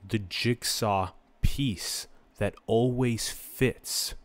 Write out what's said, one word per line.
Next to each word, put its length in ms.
the 120
jigsaw 920
piece 680
that 180
always 640
fits 840